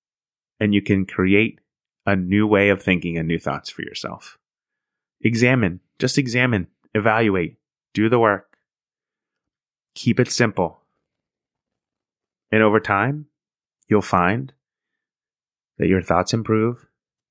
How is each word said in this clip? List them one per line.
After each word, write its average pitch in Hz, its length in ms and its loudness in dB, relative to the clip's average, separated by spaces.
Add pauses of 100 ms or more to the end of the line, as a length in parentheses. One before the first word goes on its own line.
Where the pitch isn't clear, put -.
(600)
And 104 140 0
you 101 80 2
can 98 240 0
create 98 540 0 (460)
a 101 100 0
new 98 320 0
way 101 220 4
of 95 120 0
thinking 85 360 -2
and 82 100 -4
new 82 120 -2
thoughts - 300 -8
for - 120 -16
yourself. - 560 -14 (840)
Examine, 113 600 0 (180)
just - 180 -2
examine, 120 500 -2 (260)
evaluate, 107 640 0 (360)
do 104 140 0
the 120 120 2
work. 104 380 -2 (1400)
Keep - 240 -2
it - 120 0
simple. 98 500 -2 (1700)
And 110 100 2
over 107 180 4
time, 123 460 -2 (640)
you'll 104 120 2
find 98 520 -2 (1300)
that - 80 0
your 92 140 2
thoughts 87 320 0
improve, 110 540 -2 (440)